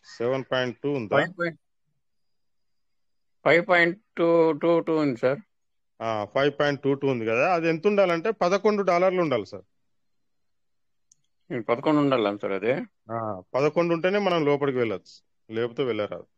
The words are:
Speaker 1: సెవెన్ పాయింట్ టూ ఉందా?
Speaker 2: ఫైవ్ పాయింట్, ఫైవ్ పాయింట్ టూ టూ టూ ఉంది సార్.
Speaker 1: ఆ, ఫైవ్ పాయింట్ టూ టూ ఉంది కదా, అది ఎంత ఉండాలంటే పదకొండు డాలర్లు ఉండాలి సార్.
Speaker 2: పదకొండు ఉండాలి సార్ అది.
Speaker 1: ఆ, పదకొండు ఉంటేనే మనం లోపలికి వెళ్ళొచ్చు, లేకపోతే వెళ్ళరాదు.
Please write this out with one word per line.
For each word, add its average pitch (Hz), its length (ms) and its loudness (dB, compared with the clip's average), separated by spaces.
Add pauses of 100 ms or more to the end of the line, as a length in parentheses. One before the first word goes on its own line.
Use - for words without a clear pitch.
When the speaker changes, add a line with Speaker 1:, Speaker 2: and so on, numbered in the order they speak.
Speaker 1:
సెవెన్ 127 480 -4
పాయింట్ 127 260 -2
టూ 143 140 -6
ఉందా? 117 240 -4
Speaker 2:
ఫైవ్ 170 220 -2
పాయింట్, 170 220 -8 (1800)
ఫైవ్ 160 240 2
పాయింట్ 175 340 2 (140)
టూ 170 360 4
టూ 165 280 2
టూ 160 160 -2
ఉంది 143 240 0
సార్. 135 180 0 (640)
Speaker 1:
ఆ, 110 220 -2
ఫైవ్ 139 360 0
పాయింట్ 143 220 0
టూ 139 120 2
టూ 139 120 -4
ఉంది 123 200 -2
కదా, 131 280 2
అది 165 140 0
ఎంత 160 180 0
ఉండాలంటే 185 440 2
పదకొండు 196 520 0
డాలర్లు 180 380 2
ఉండాలి 127 260 0
సార్. 95 160 -16 (2000)
Speaker 2:
పదకొండు 135 360 0
ఉండాలి 120 400 0
సార్ 101 140 -6
అది. 120 340 -2 (260)
Speaker 1:
ఆ, 107 300 -8 (120)
పదకొండు 151 400 0
ఉంటేనే 185 240 0
మనం 175 260 0
లోపలికి 143 340 0
వెళ్ళొచ్చు, - 760 -8
లేకపోతే 117 300 -4
వెళ్ళరాదు. 104 420 -4 (120)